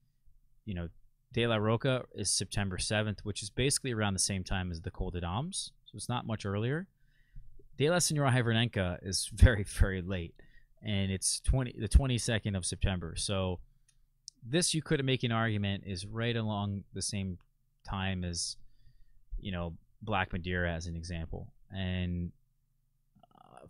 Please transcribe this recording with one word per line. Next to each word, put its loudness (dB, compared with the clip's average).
you -6
know, -4
De 2
La 2
Roca 2
is -2
September -2
seventh, 0
which -6
is -10
basically 0
around 2
the 0
same 0
time -2
as -6
the -8
Col -4
de -4
Doms. -4
So -16
it's -8
not -4
much -4
earlier. -2
De 6
La 4
Senora 4
Hivernenka 4
is -2
<laughs> -10
very, 8
very 0
late. -4
And 0
it's -2
twenty, 2
the -2
twenty-second 4
of -2
September. -2
So 0
this, 0
you 0
could 0
make 2
an 2
argument, 0
is -6
right -2
along -2
the -6
same -4
time -2
as, -4
you -4
know, -4
Black 0
Madeira 0
as -4
an -6
example. -8
And, -2
uh, -20